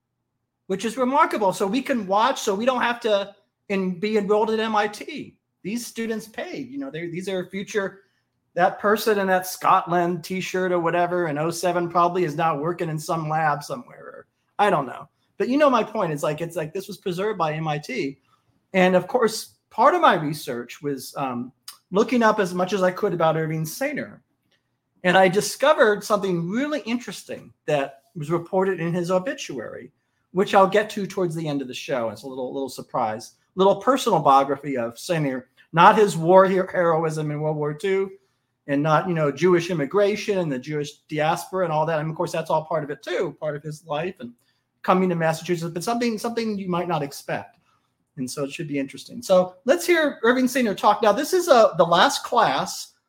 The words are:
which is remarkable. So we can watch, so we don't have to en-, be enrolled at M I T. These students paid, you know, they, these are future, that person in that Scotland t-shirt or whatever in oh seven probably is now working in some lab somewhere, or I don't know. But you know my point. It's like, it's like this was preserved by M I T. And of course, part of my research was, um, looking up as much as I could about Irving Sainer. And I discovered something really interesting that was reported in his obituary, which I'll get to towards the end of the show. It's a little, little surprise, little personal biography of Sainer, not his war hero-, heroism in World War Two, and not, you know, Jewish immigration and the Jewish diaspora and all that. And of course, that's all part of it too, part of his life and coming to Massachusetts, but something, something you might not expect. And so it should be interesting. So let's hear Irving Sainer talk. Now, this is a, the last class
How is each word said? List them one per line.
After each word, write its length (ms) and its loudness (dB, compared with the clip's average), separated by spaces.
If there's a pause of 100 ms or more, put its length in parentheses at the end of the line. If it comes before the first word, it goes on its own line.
(680)
which 180 -4
is 120 -6
remarkable. 560 2
So 120 -2
we 160 0
can 240 -2
watch, 340 2
so 140 0
we 120 -2
don't 160 0
have 200 -2
to 340 -2 (340)
en-, 300 -2
be 180 0
enrolled 340 2
at 80 0
M 160 -2
I 120 2
T. 500 -12 (260)
These 220 -6
students 420 -8
paid, 420 -12
you 80 -12
know, 140 -10
they, 180 -10
these 180 -10
are 220 -6
future, 520 -6 (520)
that 260 2
person 400 2
in 80 0
that 180 2
Scotland 800 0
t-shirt 480 -4
or 80 2
whatever 480 0
in 100 -4
oh 140 0
seven 380 -2
probably 340 4
is 120 -2
now 220 0
working 320 -4
in 100 -4
some 280 -4
lab 360 0
somewhere, 400 -12
or 240 -20 (300)
I 120 4
don't 160 2
know. 240 -12 (280)
But 120 -2
you 80 2
know 120 6
my 140 2
point. 300 -4
It's 100 -6
like, 180 -2
it's 140 -8
like 180 -6
this 140 -8
was 100 -12
preserved 420 -4
by 140 0
M 140 -6
I 120 -2
T. 400 -6 (540)
And 220 4
of 120 0
course, 480 0 (160)
part 240 4
of 60 0
my 120 6
research 680 -6
was, 360 -8
um, 340 -6 (400)
looking 300 2
up 180 4
as 140 -2
much 200 -2
as 100 0
I 80 4
could 220 -2
about 220 2
Irving 280 -4
Sainer. 560 -8 (840)
And 140 4
I 120 8
discovered 760 2
something 460 -2
really 320 -4
interesting 720 -10 (120)
that 360 -2 (140)
was 140 -8
reported 520 -2
in 120 -2
his 180 -2
obituary, 800 -4 (400)
which 220 0
I'll 140 8
get 220 2
to 180 -6
towards 280 -4
the 120 -6
end 140 -4
of 80 -10
the 40 -12
show. 360 -4
It's 140 -12
a 40 -12
little, 260 -8
little 140 -6
surprise, 680 -6 (200)
little 220 4
personal 420 2
biography 560 4
of 200 -4
Sainer, 500 -2 (260)
not 260 8
his 200 4
war 280 8
hero-, 240 0
heroism 640 0
in 80 -6
World 160 -4
War 180 -4
Two, 380 -2 (560)
and 160 0
not, 240 4
you 60 0
know, 180 0
Jewish 380 4
immigration 720 0
and 120 -2
the 80 -4
Jewish 380 -8 (100)
diaspora 560 -2
and 80 -2
all 140 0
that. 140 -2
And 100 -4
of 80 -8
course, 160 -4
that's 160 -4
all 160 0
part 180 -4
of 60 -8
it 120 -10
too, 380 -4
part 160 -6
of 80 -12
his 220 -14
life 340 -6
and 140 -14 (480)
coming 280 -4
to 60 -4
Massachusetts, 580 -6
but 100 -12
something, 340 -6
something 400 -8
you 100 -12
might 220 -4
not 140 -4
expect. 540 -12 (600)
And 120 -8
so 140 -8
it 80 -8
should 160 -10
be 100 -6
interesting. 440 -10
So 420 2
let's 240 0
hear 360 2
Irving 220 4
Sainer 300 0
talk. 260 2
Now, 120 6
this 180 -2
is 160 2
a, 300 8
the 80 6
last 400 4
class 680 0 (140)